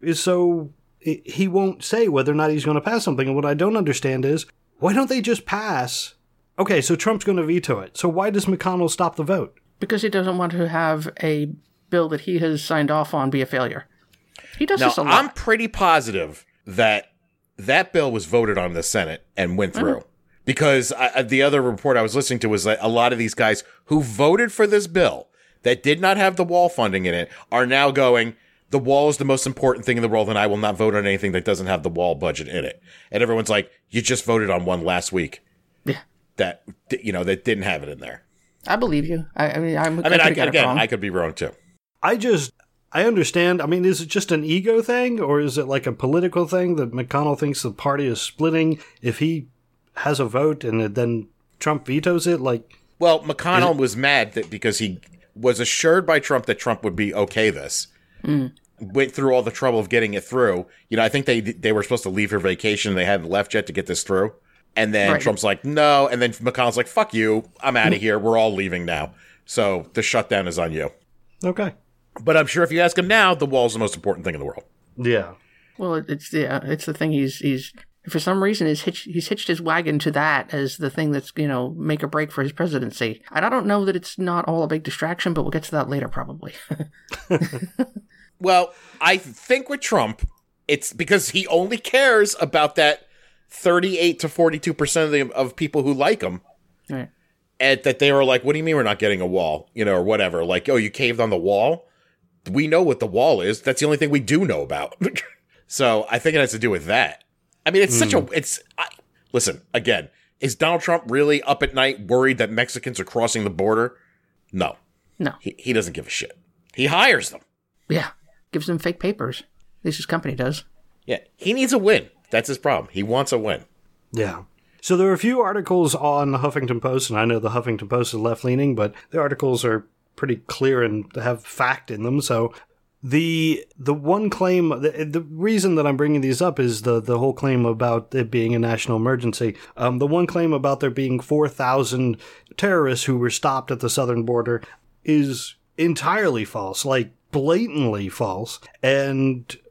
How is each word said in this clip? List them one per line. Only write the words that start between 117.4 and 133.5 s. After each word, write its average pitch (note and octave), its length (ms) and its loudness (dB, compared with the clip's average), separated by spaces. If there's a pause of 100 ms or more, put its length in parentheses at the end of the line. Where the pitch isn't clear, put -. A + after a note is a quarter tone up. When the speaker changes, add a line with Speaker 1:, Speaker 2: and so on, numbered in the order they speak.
Speaker 2:
Yeah. D#3 200 -2 (420)
Gives D3+ 160 -6
them E3+ 140 -2
fake F3 180 -4
papers. F3+ 460 -6 (340)
At - 60 -16
least D#3 140 -4
his D#3 80 -10
company E3 280 -4
does. C3 300 -4 (420)
Speaker 3:
Yeah. - 120 -4 (180)
He G3 160 -2
needs C4 200 0
a C4 60 4
win. G3+ 320 2 (220)
That's A2+ 160 0
his C3 100 -4
problem. A#2+ 340 -2
He G2 120 -4
wants B2+ 260 0
a B2 80 2
win. G#2+ 260 -4 (460)
Speaker 1:
Yeah. G2 320 -4 (380)
So F#3 160 2
there F#3 100 4
are F#3+ 60 4
a F3 60 2
few B3 220 2
articles F#3 540 2
on C#3+ 380 0
the C3+ 60 0
Huffington C3 440 -2
Post, C3 280 -2
and G#2+ 100 0
I A2+ 60 2
know A#2 120 2
the G#2+ 120 -2
Huffington A2+ 380 -4
Post B2 240 0
is A2+ 60 -6
left-leaning, B2 560 0
but G#2 180 -2 (180)
the D#3+ 100 -2
articles C3+ 440 0
are A2 220 0 (300)
pretty B2 220 -2 (100)
clear C3+ 340 2
and G#2+ 320 -2
have A#2 300 -4
fact - 480 -4
in G#2+ 100 -8
them. C3 180 0
So A#2 320 -2 (500)
the, D#3+ 640 0 (140)